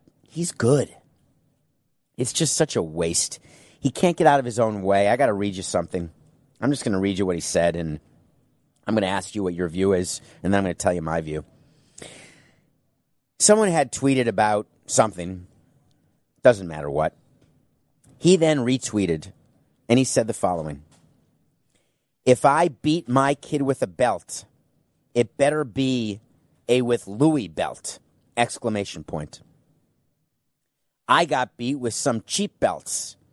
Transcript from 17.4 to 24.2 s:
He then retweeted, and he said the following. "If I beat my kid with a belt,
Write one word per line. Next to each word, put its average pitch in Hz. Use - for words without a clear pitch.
He 180
then 156
retweeted, 101
and 123
he 131
said 117
the 110
following. 78
"If 127
I 156
beat 156
my 135
kid -
with 135
a 120
belt, 98